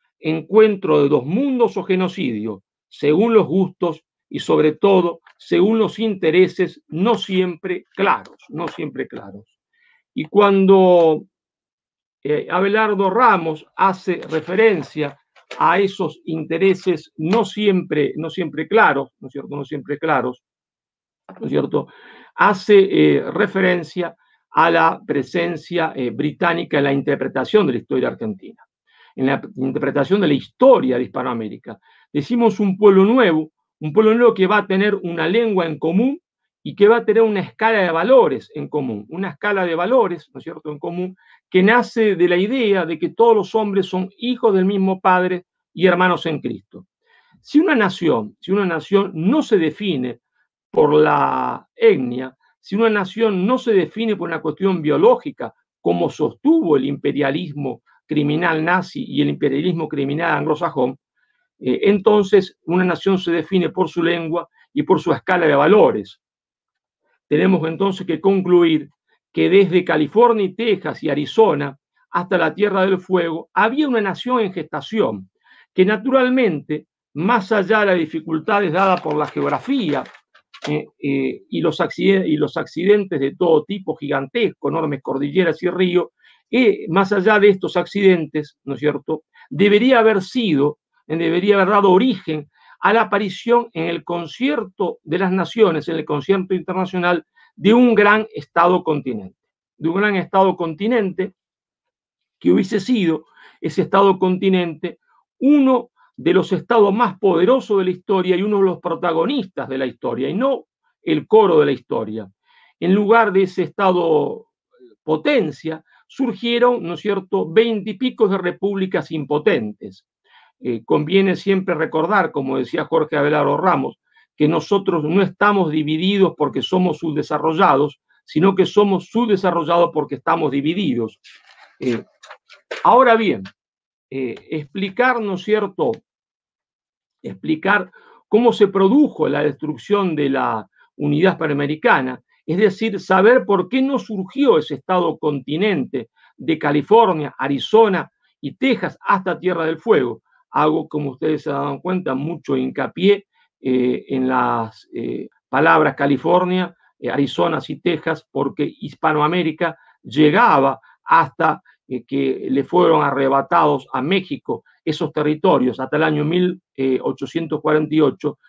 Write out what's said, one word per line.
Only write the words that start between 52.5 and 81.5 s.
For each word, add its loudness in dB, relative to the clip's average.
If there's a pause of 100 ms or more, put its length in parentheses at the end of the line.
si -12
una 2
nación -2
no 2
se -2
define 0
por -8
una -6
cuestión -2
biológica, 0 (260)
como 0
sostuvo 2
el 0
imperialismo -4 (240)
criminal -2
nazi -4
y -4
el 2
imperialismo -2
criminal -4
anglosajón, -2 (600)
eh, -2
entonces 2
una 0
nación 0
se -4
define 0
por -2
su -4
lengua -2 (240)
y -2
por 2
su 0
escala 0
de 4
valores. 2 (1080)
Tenemos 2
entonces -4
que -4
concluir 2 (420)
que 0
desde 4
California 2
y -6
Texas -4
y -4
Arizona 0 (320)
hasta -2
la 0
Tierra 0
del 0
Fuego -4
había 0
una 0
nación -4
en -2
gestación -6 (420)
que 4
naturalmente, 0 (280)
más -2
allá 0
de 0
las 2
dificultades -4
dadas 2
por -6
la -2
geografía, -4 (640)
eh, -4 (120)
eh, -4